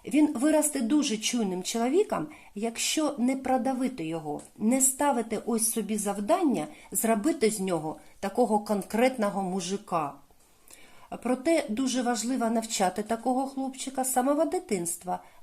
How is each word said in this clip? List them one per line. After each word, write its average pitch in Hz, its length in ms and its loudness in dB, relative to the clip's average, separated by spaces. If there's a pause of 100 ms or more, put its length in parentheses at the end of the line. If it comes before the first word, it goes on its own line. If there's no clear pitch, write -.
Він 294 280 4
виросте 302 480 2
дуже 214 360 2
чуйним 196 460 -2
чоловіком, 240 640 0 (280)
якщо 254 600 -2
не 240 180 0
продавити 254 720 -2
його, 151 360 -6 (160)
не 247 240 2
ставити 240 640 0
ось 220 260 0
собі 214 260 -2
завдання 202 680 0 (240)
зробити 220 600 2
з 214 80 -4
нього 170 400 -2 (200)
такого 208 400 2
конкретного 214 840 0
мужика, 180 720 -2 (1080)
Проте 254 480 2
дуже 247 320 0
важливо 233 480 0
навчати 214 540 0
такого 247 440 -2
хлопчика 262 560 -6
з 262 100 -2
самого 285 320 2
дитинства, 185 760 -2 (240)